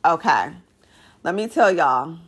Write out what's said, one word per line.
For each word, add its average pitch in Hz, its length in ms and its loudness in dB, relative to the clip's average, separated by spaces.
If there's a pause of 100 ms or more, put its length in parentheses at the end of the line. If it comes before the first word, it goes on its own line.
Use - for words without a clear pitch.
Okay. 160 480 0 (680)
Let 170 120 -4
me 214 120 -4
tell 226 240 2
y'all 156 580 -2